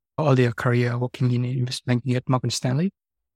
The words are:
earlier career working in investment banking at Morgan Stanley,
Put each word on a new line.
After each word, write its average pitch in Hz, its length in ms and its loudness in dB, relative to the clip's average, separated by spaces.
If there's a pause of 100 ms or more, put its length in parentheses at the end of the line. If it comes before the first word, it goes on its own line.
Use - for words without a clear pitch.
(180)
earlier 131 340 4
career 120 440 0
working 123 360 -2
in 123 120 0
investment 123 580 -2
banking 123 140 0
at 127 120 -6
Morgan 123 220 0
Stanley, 139 420 -2 (440)